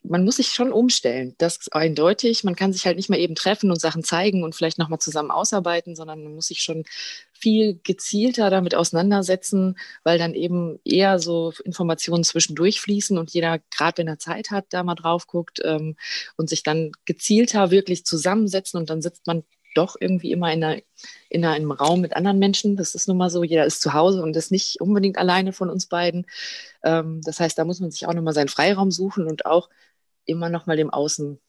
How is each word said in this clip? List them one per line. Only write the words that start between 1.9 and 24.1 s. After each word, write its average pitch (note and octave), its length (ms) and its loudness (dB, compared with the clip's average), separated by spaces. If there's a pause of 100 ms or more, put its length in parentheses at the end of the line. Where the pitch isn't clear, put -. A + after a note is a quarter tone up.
Man F3+ 120 0
kann F#3+ 180 0
sich F#3 120 -6
halt F3+ 120 2
nicht F#3+ 120 -6
mehr E3+ 100 4
eben E3+ 160 0
treffen G3 360 2
und E3 100 0
Sachen D#3+ 220 -2
zeigen F#3 400 0
und D#3+ 120 -6
vielleicht D#3+ 220 0
nochmal D#3+ 220 -2
zusammen D3+ 320 -4
ausarbeiten, E3+ 640 0
sondern D#3 280 -14
man D3+ 120 -14
muss D#3+ 120 -6
sich - 140 -6
schon D#3+ 220 -4 (500)
viel A3 500 2
gezielter G#3 640 0
damit F#3 260 2
auseinandersetzen, F#3 1040 2 (260)
weil E3 140 4
dann E3 160 -2
eben E3+ 500 -2
eher F#3+ 360 4
so E3 340 -2 (100)
Informationen E3+ 600 0
zwischendurch E3 580 0
fließen G3+ 360 0
und E3 140 -4
jeder, E3 280 0 (160)
grad D#3+ 220 0
wenn E3+ 100 -2
er D#3 120 -8
Zeit E3+ 320 -8
hat, G3 200 -4
da F3+ 120 -2
mal F3 120 -2
drauf E3 320 -2
guckt, - 360 -6
ähm, D#3 320 -2 (400)
und D#3 140 -4
sich D#3 140 -4
dann D#3 280 -2 (140)
gezielter G#3 680 2
wirklich F#3+ 340 2
zusammensetzen F#3+ 760 0
und D#3 100 -6
dann D#3+ 120 -4
sitzt E3+ 260 -8
man E3 160 -2 (320)
doch E3+ 240 2
irgendwie F3+ 320 0
immer F3 200 0
in D#3+ 120 0
einer, D#3 180 -2 (480)
in E3+ 160 0
einem D3+ 260 0
Raum D#3 300 2
mit E3 140 -2
anderen G3 240 2
Menschen. G3+ 360 2
Das G3 200 -4
ist - 120 -4
nun F#3 100 2
mal F3+ 120 2
so, F3 140 0
jeder D#3+ 220 4
ist - 160 -2
zu C#3+ 120 0
Hause F3 300 4